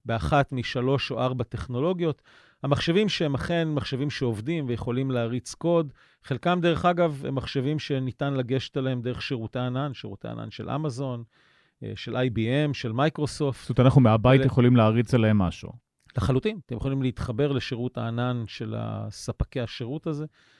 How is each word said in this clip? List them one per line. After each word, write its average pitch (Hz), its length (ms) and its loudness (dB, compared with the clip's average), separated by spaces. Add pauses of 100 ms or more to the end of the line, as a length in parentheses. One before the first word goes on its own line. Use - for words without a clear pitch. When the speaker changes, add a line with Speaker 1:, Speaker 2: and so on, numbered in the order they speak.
Speaker 1:
באחת 120 480 0
משלוש 127 580 -2
או 120 100 -4
ארבע 127 240 -2
טכנולוגיות. 156 800 -4 (400)
המחשבים 170 460 2
שהם 151 260 0
אכן 165 340 0
מחשבים 143 420 -4
שעובדים 127 580 -2
ויכולים 120 420 -2
להריץ 120 440 -2
קוד, 165 380 0 (320)
חלקם, 175 380 0
דרך 170 220 2
אגב, 170 440 2
הם 135 60 -2
מחשבים 135 440 -2
שניתן 135 560 -4
לגשת 131 420 -2
אליהם 131 260 -2
דרך 120 200 -4
שירותי 113 360 -6
ענן, 127 360 -4
שירותי 104 340 -12
ענן 113 220 -8
של - 200 -10
אמזון, 131 520 -4 (600)
אה, 107 120 -8
של 113 220 -8
איי 127 140 2
בי 117 340 2
אם, 143 100 0
של 117 180 -6
מייקרוסופט. 143 680 -2
Speaker 2:
זאת - 180 -6
אומרת, 123 80 8
אנחנו 127 140 8
מהבית 123 400 8
Speaker 1:
ו- 135 40 2
Speaker 2:
יכולים 123 320 6
להריץ 110 380 4
עליהם 110 240 6
משהו. 87 340 -2 (460)
Speaker 1:
לחלוטין. 165 480 0
אתם 120 100 -8
יכולים 135 260 -2
להתחבר 131 500 -2
לשירות 123 460 -4
הענן 117 480 -2
של 110 320 -8
הספקי 110 840 -6
השירות 123 460 -8
הזה, 151 200 -4 (340)